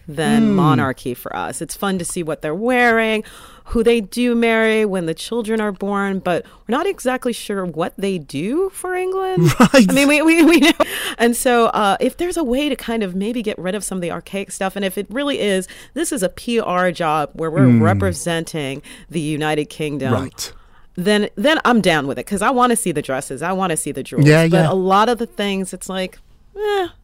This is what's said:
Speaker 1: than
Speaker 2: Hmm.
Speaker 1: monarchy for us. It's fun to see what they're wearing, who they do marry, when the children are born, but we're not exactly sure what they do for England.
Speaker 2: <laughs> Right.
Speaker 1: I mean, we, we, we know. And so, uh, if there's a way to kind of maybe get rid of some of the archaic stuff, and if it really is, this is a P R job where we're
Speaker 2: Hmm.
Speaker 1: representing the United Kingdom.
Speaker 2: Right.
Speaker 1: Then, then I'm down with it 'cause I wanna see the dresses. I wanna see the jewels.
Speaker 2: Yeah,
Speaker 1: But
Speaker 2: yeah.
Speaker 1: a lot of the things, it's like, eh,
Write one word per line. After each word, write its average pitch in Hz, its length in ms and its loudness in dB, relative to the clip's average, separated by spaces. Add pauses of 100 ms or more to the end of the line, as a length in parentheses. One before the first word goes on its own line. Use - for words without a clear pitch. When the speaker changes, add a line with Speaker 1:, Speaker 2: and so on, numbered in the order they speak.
Speaker 1:
than 165 400 2
Speaker 2:
Hmm. 202 80 2
Speaker 1:
monarchy 151 580 2
for - 220 -12
us. 90 260 -6
It's - 140 -10
fun 190 240 -2
to 170 60 -8
see - 180 -6
what 151 180 -8
they're 151 140 -4
wearing, 226 720 2 (400)
who 233 180 0
they 233 160 4
do 240 340 -2
marry, 220 520 2
when 185 200 -2
the 160 80 -2
children 220 460 -4
are 214 140 -2
born, 196 460 -2
but 175 260 -2 (200)
we're 214 120 -2
not 349 100 -2
exactly 254 460 -4
sure 196 320 -6
what 170 320 -4
they 196 200 -2
do 220 560 -4
for 370 220 -6
England. 370 600 0
Speaker 2:
<laughs> - 40 4
Right. 233 300 8
Speaker 1:
I - 40 0
mean, 277 140 4
we, 294 140 4
we, 320 240 6
we 311 160 6
know. 311 100 6 (460)
And 233 180 2
so, 240 320 4
uh, 202 320 0
if 254 160 0
there's 339 220 -4
a 330 60 0
way 269 260 0
to 262 80 -2
kind 226 260 -4
of 185 100 -4
maybe 226 280 -4
get 208 180 -6
rid 185 160 -6
of 190 80 -8
some - 140 -6
of 180 40 -6
the 170 100 -4
archaic 196 400 -8
stuff, 190 260 -6
and 196 80 -2
if 190 120 -6
it 202 120 -6
really 277 320 -4
is, 190 260 0 (260)
this 330 200 -4
is 202 100 -2
a 175 60 0
P - 280 -6
R 180 360 0
job 156 400 -2
where 156 180 -6
we're 131 160 6
Speaker 2:
Hmm. 117 160 6
Speaker 1:
representing 165 1000 -2 (280)
the 175 100 -6
United 151 460 -2
Kingdom. 143 480 -4
Speaker 2:
Right. - 400 -6 (460)
Speaker 1:
Then, 208 360 2
then 277 280 2
I'm 233 160 4
down 156 280 2
with 131 100 -4
it 120 80 -6
'cause 196 160 -4
I 220 80 2
wanna 247 260 2
see - 160 -2
the 147 120 -4
dresses. 135 400 -6
I 175 80 -4
wanna 185 260 -2
see - 140 -6
the 135 100 -8
jewels. 139 240 0
Speaker 2:
Yeah, 156 220 6
Speaker 1:
But 170 160 4
Speaker 2:
yeah. 156 80 0
Speaker 1:
a - 20 0
lot 190 360 2
of 233 100 0
the 233 80 -4
things, 196 440 -4
it's - 160 -12
like, 185 300 -6 (400)
eh, 403 300 -2 (160)